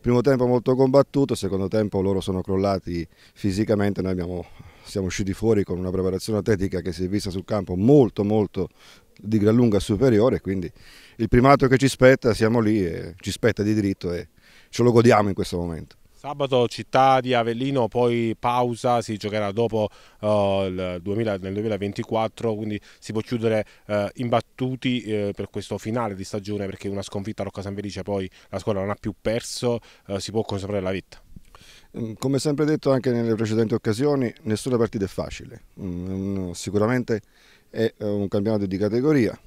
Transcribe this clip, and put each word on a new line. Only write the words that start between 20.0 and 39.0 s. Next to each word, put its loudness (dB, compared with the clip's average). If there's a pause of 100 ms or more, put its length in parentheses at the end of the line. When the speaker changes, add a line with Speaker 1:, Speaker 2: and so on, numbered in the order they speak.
Speaker 2:
eh, 2
il -4
duemila, -2
nel -6
duemilaventiquattro, -4
quindi -6 (180)
si -14
può -2
chiudere, -2 (220)
eh, -2
imbattuti, -4
eh, -4
per -10
questo -8
finale -4
di -10
stagione, -6
perché -10
una -6
sconfitta -8
a -4
Rocca -10
San -8
Felice -10
poi -4 (200)
la -8
squadra -4
non -4
ha -4
più -8
perso, -4 (280)
eh, -6
si -8
può -2
conservare -4
la -4
vetta. -8 (760)
Speaker 1:
Mm, -8
come -2
sempre 0
detto 0
anche 2
nelle 2
precedenti 0
occasioni, 0 (120)
nessuna -2
partita 0
è -6
facile. -10 (140)
Mm, -6
mm, -8
sicuramente -2 (480)
è, -2
eh, -12
un -2
campionato 0
di -4
categoria 0